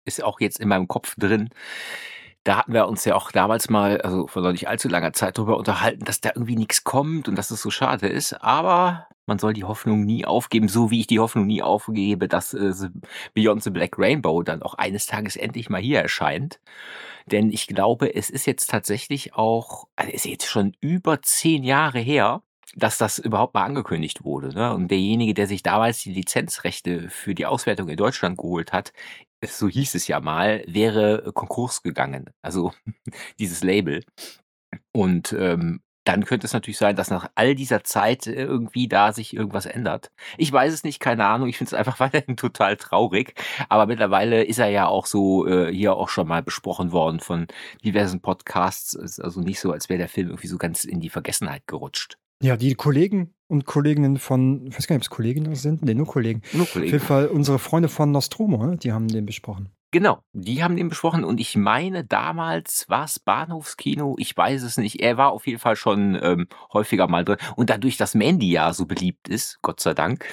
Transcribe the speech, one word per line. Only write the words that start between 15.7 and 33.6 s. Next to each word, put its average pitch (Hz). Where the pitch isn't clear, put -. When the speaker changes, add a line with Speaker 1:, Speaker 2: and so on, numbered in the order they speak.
Speaker 1:
mal 92
hier 120
erscheint. 87
Denn 107
ich -
glaube, 113
es 104
ist -
jetzt -
tatsächlich 117
auch, 113
also -
ist -
jetzt -
schon 101
über 160
zehn 156
Jahre 135
her, 123
dass -
das 107
überhaupt 110
mal 98
angekündigt 95
wurde, 71
ne? 117
Und 90
derjenige, 107
der 101
sich 98
damals 110
die 98
Lizenzrechte 90
für -
die 85
Auswertung 101
in 78
Deutschland 95
geholt 85
hat, 92
es, -
so 107
hieß 127
es 87
ja 73
mal, 85
wäre, 107
äh, 104
Konkurs -
gegangen. 69
Also 85
<laughs> -
dieses 87